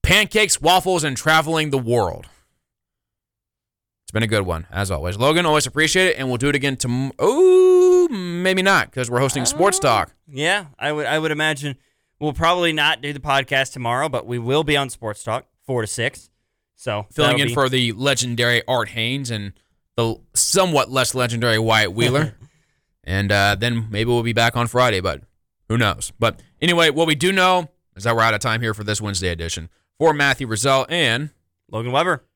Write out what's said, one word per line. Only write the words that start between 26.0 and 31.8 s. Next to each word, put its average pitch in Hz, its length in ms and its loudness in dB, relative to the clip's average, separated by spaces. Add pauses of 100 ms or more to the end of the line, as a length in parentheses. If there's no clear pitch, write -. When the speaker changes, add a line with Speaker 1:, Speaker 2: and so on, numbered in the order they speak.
Speaker 1:
But 113 200 -2 (200)
anyway, 170 300 2
what 160 180 0
we 151 80 2
do 175 160 0
know 185 360 2 (280)
is 98 80 -14
that 117 100 2
we're 113 80 2
out 113 100 4
of 104 60 -2
time 117 220 -2
here 113 140 -2
for 107 100 -10
this 104 160 -4
Wednesday 98 300 -4
edition. 82 400 -8 (280)
For 156 160 2
Matthew 139 320 0
Rizzo 131 420 0
and 147 420 -2 (380)
Speaker 2:
Logan 117 220 -6